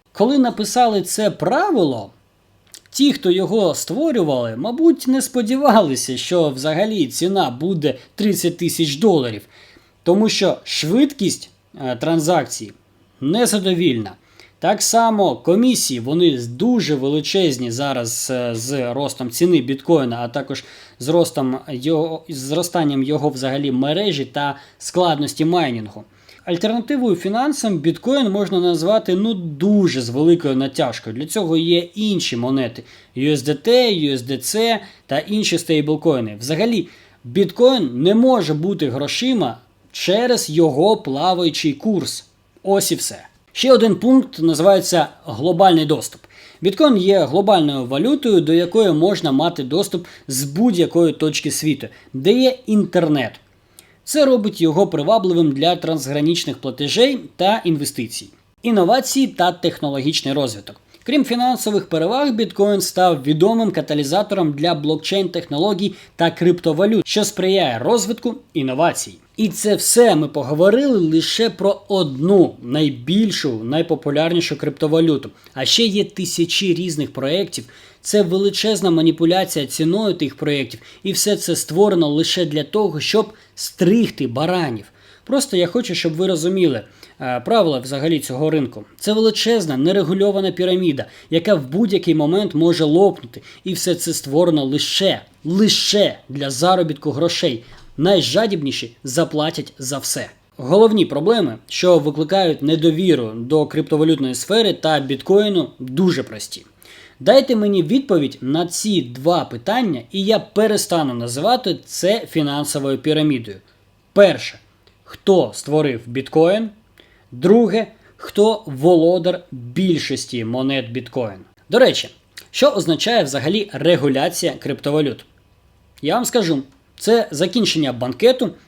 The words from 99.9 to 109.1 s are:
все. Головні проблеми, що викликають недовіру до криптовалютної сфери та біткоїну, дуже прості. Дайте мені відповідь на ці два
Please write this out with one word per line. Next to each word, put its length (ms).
все. 320
Головні 480
проблеми, 520
що 320
викликають 600
недовіру 760
до 300
криптовалютної 720
сфери 380
та 260
біткоїну, 720
дуже 440
прості. 420
Дайте 360
мені 280
відповідь 580
на 260
ці 340
два 440